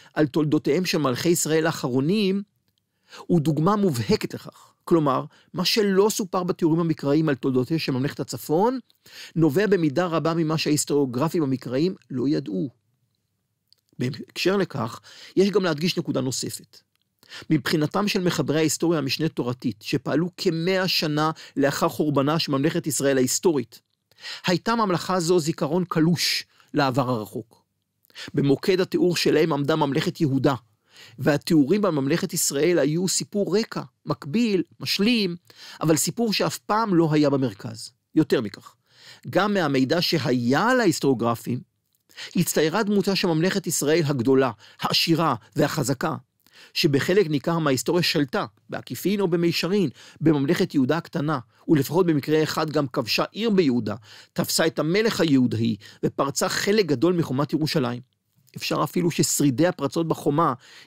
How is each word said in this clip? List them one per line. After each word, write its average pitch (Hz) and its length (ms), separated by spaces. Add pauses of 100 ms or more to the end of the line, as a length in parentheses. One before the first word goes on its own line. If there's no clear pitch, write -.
(140)
על 151 120
תולדותיהם 151 580
של 175 140
מלכי 135 300
ישראל 160 380
האחרונים, 185 760 (840)
הוא 175 140
דוגמה 156 360
מובהקת 190 580
לכך. - 340 (200)
כלומר, 143 360 (300)
מה 175 100
שלא 202 460
סופר 190 320
בתיאורים 170 380
המקראיים 156 480
על 143 60
תולדותיה 131 440
של 147 140
ממלכת 131 280
הצפון, 180 580 (580)
נובע 165 300
במידה 175 400
רבה 165 280
ממה 156 240
שההיסטוריוגרפים 147 840
המקראיים 135 520 (160)
לא 127 180
ידעו. 151 420 (1300)
בהקשר - 580
לכך, 139 440 (360)
יש 196 140
גם 190 140
להדגיש 160 340
נקודה 143 220
נוספת. - 600 (720)
מבחינתם 156 580
של 196 120
מחברי 156 380
ההיסטוריה 160 400
המשנה 139 300
תורתית, 123 520
שפעלו 147 560
כמאה 185 520
שנה 156 420 (260)
לאחר 139 320
חורבנה 147 500
של 151 140
ממלכת 160 340
ישראל 139 300
ההיסטורית, 131 640 (680)
הייתה 185 280
ממלכה 185 460
זו 175 200
זיכרון 160 480
קלוש - 560 (300)
לעבר 127 360
הרחוק. 110 520 (720)
במוקד 139 460
התיאור 175 360
שלהם 156 360
עמדה 143 240
ממלכת 151 440
יהודה, 135 340 (640)
והתיאורים 151 640
בממלכת 160 500
ישראל 160 460
היו 156 300
סיפור 185 500
רקע, 202 240 (240)
מקביל, 190 560 (180)
משלים, 196 560 (440)
אבל 160 160
סיפור 226 360
שאף 170 260
פעם 208 360
לא 165 180
היה 147 180
במרכז. 123 600 (240)
יותר 156 260
מכך, - 340 (560)
גם 202 240
מהמידע 147 480
שהיה 135 680
על 254 100
ההיסטוריוגרפים, 135 800 (760)
הצטיירה 170 460
דמותה 196 340
של 190 120
ממלכת 175 380
ישראל 147 400
הגדולה, 135 440 (300)
העשירה 156 540 (220)
והחזקה, 139 580 (600)
שבחלק 165 520
ניכר 156 320
מההיסטוריה 156 440
שלטה, 156 440 (240)
בעקיפין 190 500
או 190 80
במישרין, 170 600 (300)
בממלכת 151 540
יהודה 143 220
הקטנה, 156 420 (300)
ולפחות 160 380
במקרה 156 360
אחד 160 280
גם 143 160
כבשה 131 460
עיר 220 180
ביהודה, 123 440 (380)
תפסה - 340
את - 120
המלך 190 420
היהודי, 117 560 (260)
ופרצה 147 460
חלק 202 380
גדול 151 280
מחומת 147 380
ירושלים. 127 480 (560)
אפשר 156 280
אפילו 175 260
ששרידי 147 560
הפרצות 170 420
בחומה 151 460 (320)